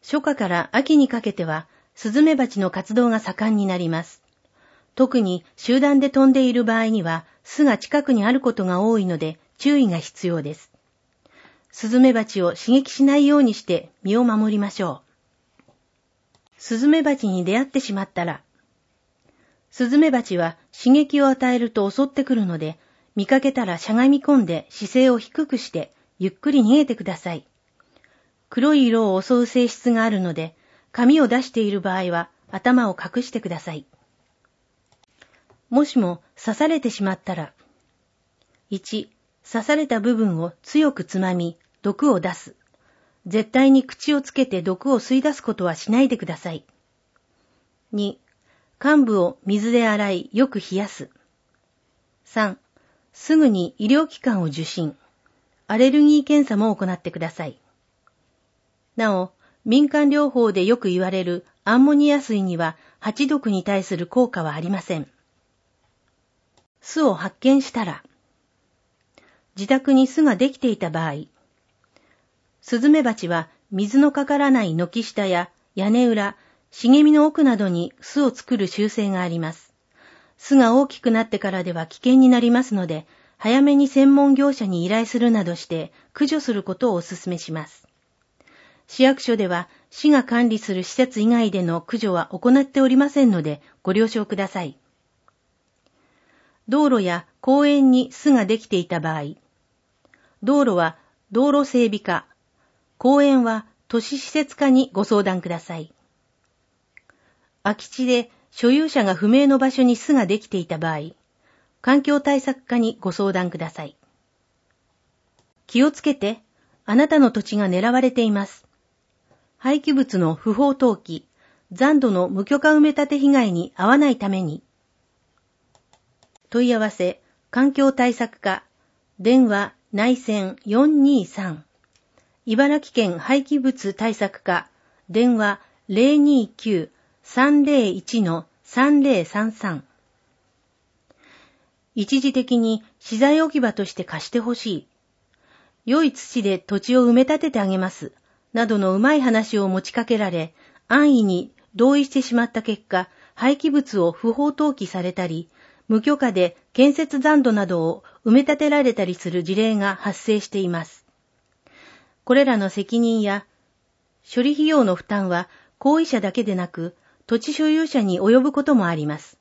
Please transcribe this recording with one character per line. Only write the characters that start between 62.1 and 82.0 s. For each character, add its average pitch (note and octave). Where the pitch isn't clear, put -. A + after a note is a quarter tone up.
ア C#4+
水 G#3+
に F3+
は D#3+
ハ G#3+
チ C#4
毒 C4+
に F#3
対 G3
す F#3
る F3
効 B3
果 F#3
は D#3
あ D#3
り F3
ま F#3+
せ E3+
ん。 C#3+
巣 -
を A3+
発 E3+
見 C4+
し -
た A3
ら、 D#3
自 G3
宅 C4+
に C4
巣 C#4+
が B3+
で C4
き -
て B3+
い G#3
た -
場 D#3+
合、 D3+
ス A#3+
ズ C4
メ D4+
バ A#3
チ F3
は E3
水 G#3
の C#4+
か C#4+
か C#4+
ら C#4+
な B3
い E3
軒 F3
下 G#3
や F3+
屋 G3
根 B3
裏、 G#3+
茂 C4+
み D4+
の D4+
奥 D4+
な B3+
ど G3
に F3
巣 -
を C4
作 -
る G3
習 G#3
性 G#3
が F#3
あ F3+
り E3+
ま D#3+
す。 -
巣 -
が A#3+
大 C4+
き -
く A#3
な A3+
っ A3
て G3+
か G3
ら F#3
で F3
は E3
危 -
険 B3+